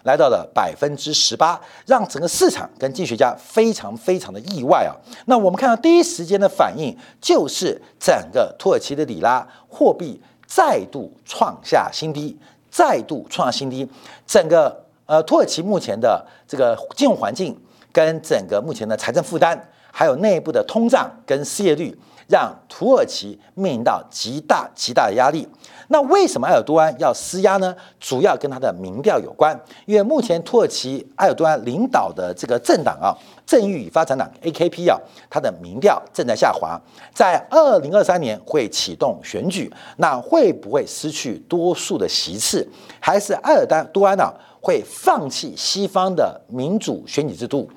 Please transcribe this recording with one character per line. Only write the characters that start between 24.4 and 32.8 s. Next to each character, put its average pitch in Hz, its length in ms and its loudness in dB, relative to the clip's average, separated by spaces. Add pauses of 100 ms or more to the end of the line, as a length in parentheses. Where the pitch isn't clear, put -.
极 - 200 -8
大 131 140 4
的 98 80 -2
压 127 140 4
力。 151 160 -4 (440)
那 302 140 4
为 359 220 4
什 - 140 -4
么 147 80 -2
埃 175 60 2
尔 123 100 4
多 156 160 2
安 156 180 2
要 139 160 0
施 - 280 -8
压 196 160 4
呢？ 185 180 -2 (240)
主 131 220 -4
要 147 160 4
跟 143 120 -6
他 127 80 -10
的 127 140 -2
民 92 300 -12
调 165 180 0
有 - 140 -8
关， 151 260 0 (260)
因 214 120 2
为 202 40 6
目 262 200 0
前 170 220 -2
土 240 160 0
耳 175 100 4
其 131 360 -8 (120)
埃 196 100 2
尔 139 60 2
多 143 120 0
安 156 200 2
领 143 240 -2
导 104 200 0
的 90 240 -6
这 - 140 -10
个 120 100 0
政 190 240 2